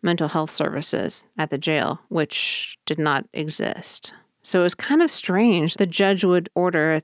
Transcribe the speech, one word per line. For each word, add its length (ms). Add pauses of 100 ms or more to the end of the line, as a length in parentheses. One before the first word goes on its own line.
mental 260
health 220
services 800 (100)
at 140
the 80
jail, 400 (100)
which 800
did 100
not 360
exist. 800 (280)
So 200
it 20
was 100
kind 300
of 80
strange. 640
The 100
judge 380
would 320
order 400
a 80